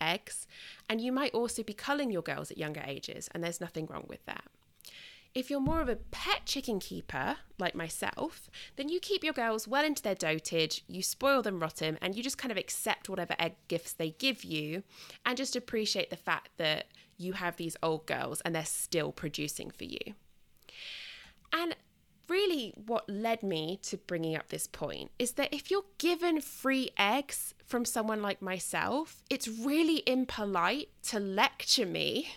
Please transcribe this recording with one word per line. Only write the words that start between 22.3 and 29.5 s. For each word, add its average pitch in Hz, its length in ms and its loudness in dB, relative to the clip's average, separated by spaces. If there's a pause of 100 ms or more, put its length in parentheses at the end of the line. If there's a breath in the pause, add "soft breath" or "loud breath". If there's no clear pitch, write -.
really 349 420 2 (140)
what 226 240 0
led 226 320 0
me 175 400 0
to - 140 -6
bringing 165 400 -2
up - 120 -6
this - 200 -4
point 78 500 -6
is 240 140 2
that 277 200 0
if 285 160 -6
you're 392 160 2 (140)
given 339 420 4
free 262 560 2
eggs 226 580 2 (120)
from 247 180 0
someone 214 380 0
like 202 180 0
myself, 190 880 -2
it's 262 200 0
really 294 580 4